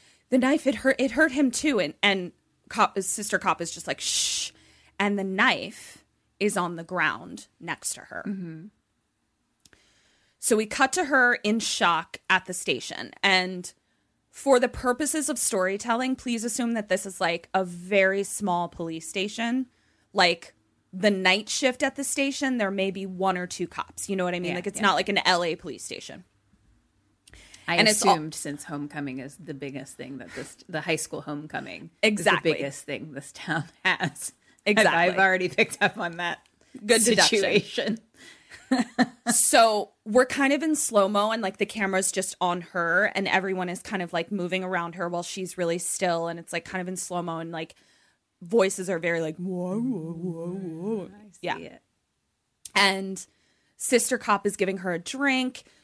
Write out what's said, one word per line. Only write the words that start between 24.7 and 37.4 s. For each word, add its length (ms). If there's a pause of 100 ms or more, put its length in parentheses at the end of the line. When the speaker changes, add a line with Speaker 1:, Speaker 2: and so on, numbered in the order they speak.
Speaker 2:
yeah. 60
Speaker 1:
not 140
like 120
an 160
L 180
A 140
police 260
station. 420 (1400)
Speaker 2:
I 100
Speaker 1:
And 120
it's 160
all 80
Speaker 2:
assumed 220
since 300
homecoming 560
is 220
the 120
biggest 420
thing 220
that 160
this, 240 (100)
the 140
high 140
school 260
homecoming 680 (140)
Speaker 1:
Exactly. 480
Speaker 2:
is 60
the 60
biggest 220
thing 300
this 180
town 320 (100)
<laughs> 80
has. 520 (320)
Speaker 1:
Exactly. 260 (220)
Speaker 2:
I've 40
already 300
picked 320
up 160
on 220
that 220 (440)
Speaker 1:
Good 180
deduction. 360
Speaker 2:
situation. 600 (720)